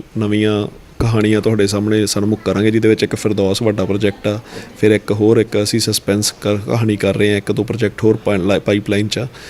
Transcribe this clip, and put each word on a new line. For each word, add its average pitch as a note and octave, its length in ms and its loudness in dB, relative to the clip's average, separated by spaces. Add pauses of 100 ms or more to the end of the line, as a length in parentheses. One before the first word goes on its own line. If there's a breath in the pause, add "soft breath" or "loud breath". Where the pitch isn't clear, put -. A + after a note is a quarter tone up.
(180)
ਨਵੀਆਂ G#2 500 0 (300)
ਕਹਾਣੀਆਂ G#2+ 420 2
ਤੁਹਾਡੇ G#2+ 260 2
ਸਾਹਮਣੇ G#2 400 0
ਸਨਮੁਖ G#2 380 -2
ਕਰਾਂਗੇ, G2+ 260 2
ਜਿਹਦੇ A2 180 2
ਵਿੱਚ A2 140 4
ਇੱਕ G#2+ 140 -2
ਫਿਰਦੌਸ G2+ 460 0
ਵੱਡਾ G#2+ 220 0
ਪ੍ਰੋਜੈਕਟ G2+ 420 -2
ਆ, G#2+ 140 -2 (400 loud breath)
ਫਿਰ G#2+ 100 4
ਇੱਕ G#2 220 2
ਹੋਰ G#2+ 240 4
ਇੱਕ G#2+ 260 0
ਅਸੀਂ G#2+ 180 0
ਸਸਪੈਂਸ G#2 520 -2
ਕਰ, G#2 240 -2
ਕਹਾਣੀ A2 400 -2
ਕਰ G2 200 0
ਰਹੇ G#2 140 2
ਹਾਂ, G#2 60 2
ਇੱਕ G2+ 160 -4
ਦੋ G2+ 120 -2
ਪ੍ਰੋਜੈਕਟ A2 400 -4
ਹੋਰ G#2+ 120 4
ਪਾ-, G#2 200 -2
ਲਾ-, F#2+ 220 0
ਪਾਈਪਲਾਈਨ G#2 500 -2
'ਚ G#2 100 -6
ਆ। A#2+ 80 -6 (240 loud breath)